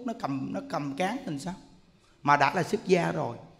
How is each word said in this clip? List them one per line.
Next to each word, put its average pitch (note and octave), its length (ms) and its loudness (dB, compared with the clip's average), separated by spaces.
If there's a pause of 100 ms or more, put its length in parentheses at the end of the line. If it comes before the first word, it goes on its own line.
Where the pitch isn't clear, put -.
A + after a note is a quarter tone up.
nó A#3 120 -4
cầm, C3+ 340 -4
nó F#3+ 60 -4 (100)
cầm D3 260 -4
cán F#3+ 300 -2
mình D3 140 -6
sao? F3+ 140 -8 (680)
Mà C#3+ 140 8
đã C#3 160 4
là F#3 100 2
xuất - 220 -2
gia E3+ 260 4
rồi, C3 260 -4 (220)